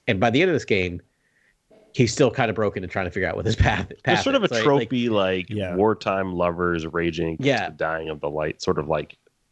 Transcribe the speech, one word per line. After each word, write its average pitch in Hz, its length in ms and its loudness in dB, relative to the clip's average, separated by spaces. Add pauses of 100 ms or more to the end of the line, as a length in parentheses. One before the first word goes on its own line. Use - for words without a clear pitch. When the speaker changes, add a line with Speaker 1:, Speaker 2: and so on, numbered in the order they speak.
Speaker 1:
And 101 140 0
by 117 100 4
the 127 100 4
end 185 100 4
of 165 40 2
this 123 100 0
game, 90 360 0 (960)
he's 120 160 4
still 131 200 4
kind 120 180 0
of 107 80 -2
broken 101 260 -2
and 90 80 -10
trying 95 140 -4
to 87 60 -4
figure 92 180 -2
out 82 80 -4
what 95 80 -6
his 110 120 0
<laughs> - 120 4
path, 101 220 -2
path - 60 -16 (100)
Speaker 2:
There's 110 180 2
sort 269 100 0
of 269 80 4
a 190 40 0
Speaker 1:
is, - 60 0
right? 113 140 2
Like 139 220 2
Speaker 2:
tropey, 120 220 0
like, 95 400 0
Speaker 3:
Yeah. 98 260 -4
Speaker 2:
wartime 98 560 0
lovers 87 540 0
raging 82 480 -2
against 127 120 -2
Speaker 1:
Yeah. 113 220 0
Speaker 2:
the 78 80 -14
dying 80 320 -4
of 76 120 -8
the 76 100 -4
light 76 320 -6
sort 78 160 0
of, 73 100 -6
like, 76 300 -4 (340)